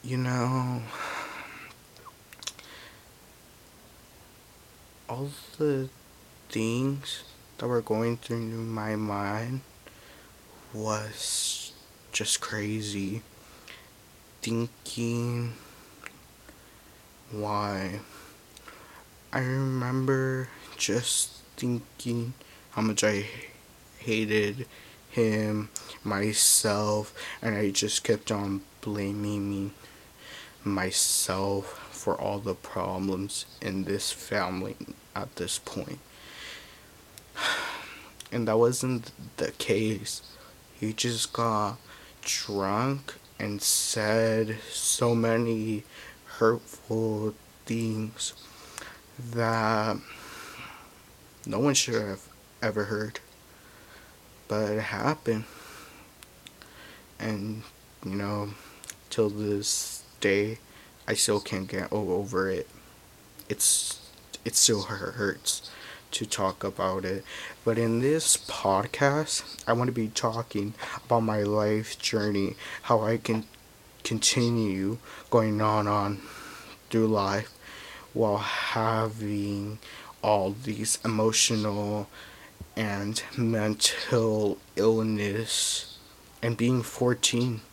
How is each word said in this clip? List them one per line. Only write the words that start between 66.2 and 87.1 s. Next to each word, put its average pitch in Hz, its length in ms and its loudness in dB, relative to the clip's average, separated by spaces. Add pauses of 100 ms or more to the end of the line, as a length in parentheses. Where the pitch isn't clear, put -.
talk 95 380 0
about 95 400 0
it. 92 200 -2 (400)
But 117 140 4
in 117 220 4
this 151 360 4
podcast, - 1300 2
I 117 60 4
wanna 120 200 4
be 113 160 0
talking 110 640 -2 (300)
about 117 160 6
my 107 220 2
life 107 560 2
journey, 104 580 2 (260)
how 110 200 6
I 113 140 4
can 110 280 0 (600)
continue 110 920 2 (320)
going 110 300 6
on, 107 260 4
on 101 340 2 (720)
through 110 180 4
life 101 440 2 (600)
while 104 260 4
having 107 1400 0 (440)
all 101 320 4 (100)
these 107 400 -2
emotional 107 1040 2 (680)
and 104 460 -2 (140)
mental 107 1200 2 (160)
illness 110 1200 2 (440)
and 117 140 2
being 120 260 4
fourteen. 120 800 2 (120)